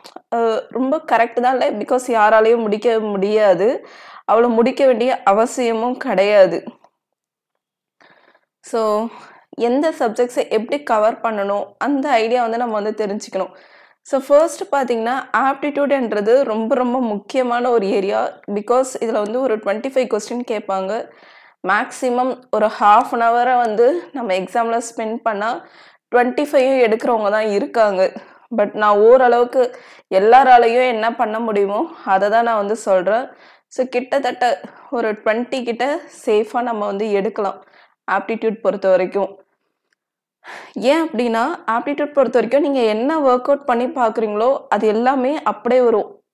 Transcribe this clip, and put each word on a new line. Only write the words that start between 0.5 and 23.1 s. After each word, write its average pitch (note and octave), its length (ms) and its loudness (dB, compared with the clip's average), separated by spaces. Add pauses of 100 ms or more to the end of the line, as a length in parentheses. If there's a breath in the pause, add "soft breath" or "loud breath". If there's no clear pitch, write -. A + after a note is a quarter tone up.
ரொம்ப C4 280 -2
கரெக்ட் A#3 440 0
தான் B3 200 2
இல்ல, C4+ 240 -2
because B3+ 220 -2
யாராலையும் A3 540 4
முடிக்க A3 400 0
முடியாது, G#3 840 0 (380 loud breath)
அவ்வளவு A#3 300 2
முடிக்க B3+ 320 2
வேண்டிய B3 360 0
அவசியமும் A3+ 760 0
கிடையாது. G3 680 2 (2000 soft breath)
So, A3 460 -2 (520 loud breath)
எந்த C4 320 2
சப்ஜெக்ட்ஸை B3 600 -2
எப்படி A#3+ 320 -2
கவர் A3+ 380 0
பண்ணணும், G3+ 440 -4 (140)
அந்த C#4 320 -2
ஐடியா A#3 320 0
வந்து A3+ 160 -2
நம்ம A3+ 220 -4
வந்து G#3+ 260 -4
தெரிஞ்சுக்கணும். G3 440 -6 (520 loud breath)
So, C4 260 -4
ஃபர்ஸ்ட் D#4+ 460 2
பாத்தீங்கன்னா, B3 580 -2
ஆப்டிடியூட்ன்றது C4+ 1120 0
ரொம்ப, A3 320 -2
ரொம்ப B3+ 260 0
முக்கியமான A#3+ 720 -2
ஒரு A3+ 160 2
ஏரியா. G3+ 460 -2 (140)
Because A#3 400 0 (140)
இதுல A3+ 120 -4
வந்து A3 280 -4
ஒரு A#3+ 160 -2
ட்வென்டி G#3+ 380 -4
ஃபைவ் B3+ 120 0
கொஸ்டின் A#3 440 -6
கேட்பாங்க. G3+ 600 -6 (580 loud breath)
மேக்ஸிமம் B3 840 -2
ஒரு G#3+ 160 0
half A3 460 2